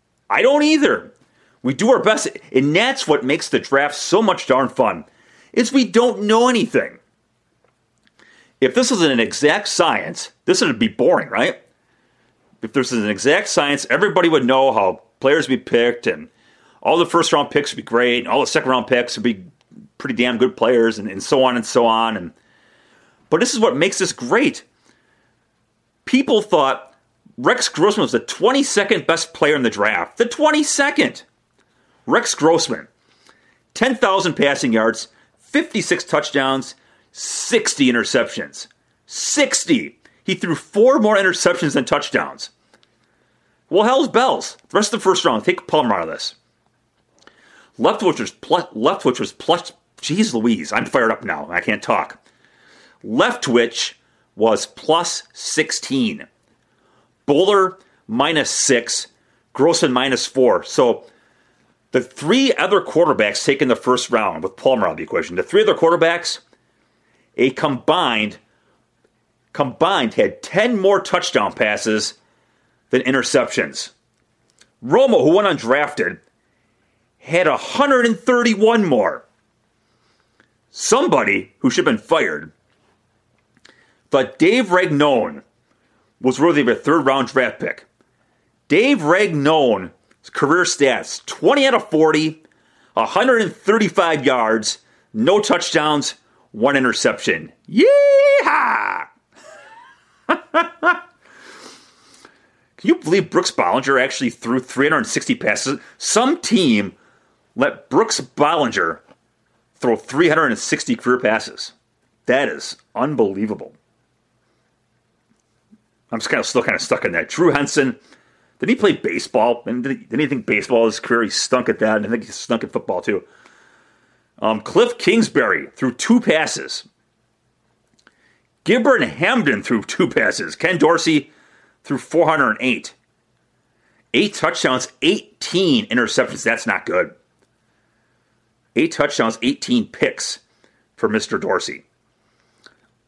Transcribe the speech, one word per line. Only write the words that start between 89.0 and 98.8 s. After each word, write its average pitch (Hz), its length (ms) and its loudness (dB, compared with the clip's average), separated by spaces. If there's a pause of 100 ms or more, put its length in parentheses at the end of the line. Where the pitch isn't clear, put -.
Ragnon's 147 840 2 (400)
career 160 340 0
stats, - 600 -2
twenty 269 400 2
out 262 80 2
of - 140 -2
forty, 156 540 0 (540)
a 110 100 2
hundred 233 340 2
and 185 140 -4
thirty-five 175 720 0
yards, 113 520 0 (360)
no 156 260 2
touchdowns, 151 760 0 (380)
one 131 240 2
interception. 110 760 -2 (180)
Yeehaw! 523 1400 4 (1200)